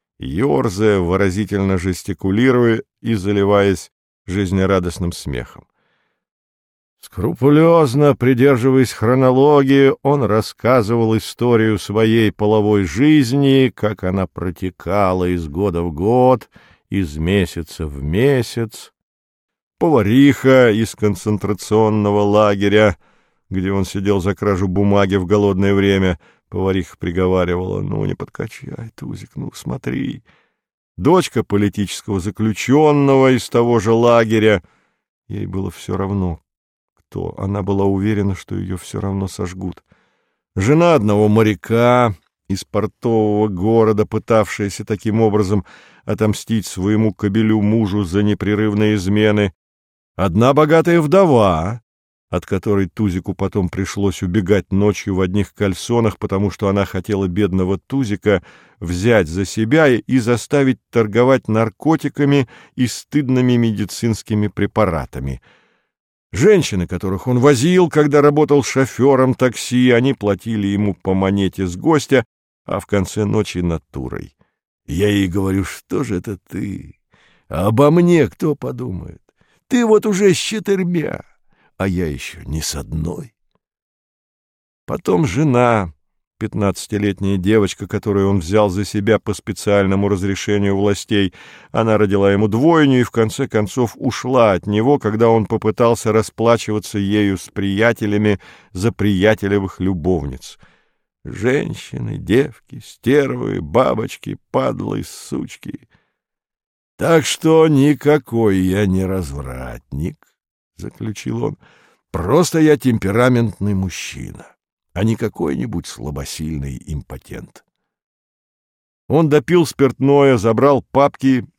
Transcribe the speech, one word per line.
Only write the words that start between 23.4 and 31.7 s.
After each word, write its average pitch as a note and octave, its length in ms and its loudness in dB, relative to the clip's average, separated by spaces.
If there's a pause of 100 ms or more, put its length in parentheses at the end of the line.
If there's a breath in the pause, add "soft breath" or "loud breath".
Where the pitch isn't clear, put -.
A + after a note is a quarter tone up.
где F#2+ 220 -4
он G2 140 -2
сидел G2 340 -2
за F#2+ 160 -4
кражу G2+ 320 -2
бумаги G2+ 480 2
в F#2 100 0
голодное G2+ 480 2
время, F#2+ 460 0 (300 soft breath)
повариха F#2+ 480 -4
приговаривала: F2+ 840 -2
«Ну, G2 240 -6
не G2 100 -4
подкачай, - 840 -14
Тузик, - 400 -16
ну, C3+ 180 -12
смотри». B2 720 -8 (720)
Дочка D3 480 0
политического G2+ 720 -2